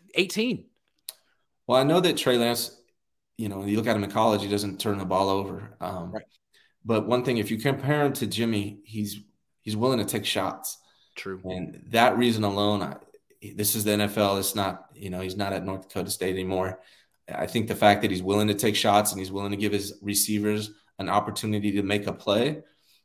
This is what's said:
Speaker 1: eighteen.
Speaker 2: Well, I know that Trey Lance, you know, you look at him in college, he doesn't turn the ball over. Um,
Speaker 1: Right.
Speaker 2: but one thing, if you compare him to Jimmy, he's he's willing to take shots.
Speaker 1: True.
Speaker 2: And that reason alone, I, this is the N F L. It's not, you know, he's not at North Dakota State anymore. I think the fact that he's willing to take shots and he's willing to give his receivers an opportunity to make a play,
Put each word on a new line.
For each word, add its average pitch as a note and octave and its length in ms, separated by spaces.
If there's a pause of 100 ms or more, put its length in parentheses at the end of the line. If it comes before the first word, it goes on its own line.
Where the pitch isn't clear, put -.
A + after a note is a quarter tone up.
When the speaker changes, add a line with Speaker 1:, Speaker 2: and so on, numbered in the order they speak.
(140)
Speaker 1:
eighteen. G3 520 (1000)
Speaker 2:
Well, B2 140
I - 20
know D#3 180
that F3 160
Trey B2 220
Lance, A#2 420 (560)
you A2 120
know, G2 160
you G#2 120
look G#2 120
at A2 80
him G2+ 80
in G2 60
college, A2 320
he G2+ 60
doesn't G2+ 300
turn G2+ 200
the F#2+ 60
ball F#2+ 240
over. G2 520
Um, F2+ 320
Speaker 1:
Right. G#2+ 100 (640)
Speaker 2:
but A2 220
one B2 180
thing, A#2+ 140
if G#2 120
you A2+ 80
compare C#3+ 460
him C3+ 100
to A2 140
Jimmy, G2+ 560
he's G#2 340 (440)
he's G#2+ 140
willing B2 220
to G#2 60
take G#2 200
shots. - 540 (380)
Speaker 1:
True. F#2 280
Speaker 2:
And F#2 440
that A2+ 280
reason A2+ 280
alone, G2+ 380
I, C#2 140 (580)
this G#2 200
is G#2+ 100
the G#2 80
N G#2 80
F G#2 180
L. G2+ 200
It's - 160
not, F#2+ 400
you F#2 160
know, F2+ 100
he's F#2 160
not G2 160
at F#2 120
North F#2+ 240
Dakota F#2+ 220
State F#2 240
anymore. F#2 460 (520)
I - 140
think A2+ 220
the A2 80
fact G#2 260
that G#2 80
he's F#2 120
willing G#2 260
to G#2 60
take G#2+ 200
shots G#2 380
and G2 80
he's F#2 120
willing G2+ 200
to G2+ 40
give G2+ 160
his G2 300
receivers G#2+ 680 (280)
an F#2+ 100
opportunity G#2 640
to G2+ 100
make G2+ 240
a F#2+ 60
play, A#2+ 500 (420)